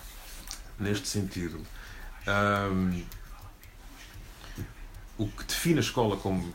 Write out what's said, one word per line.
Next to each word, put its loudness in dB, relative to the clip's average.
Neste 0
sentido, 0
ahm, 4
o 2
que -6
define 6
a 6
escola 4
como, 2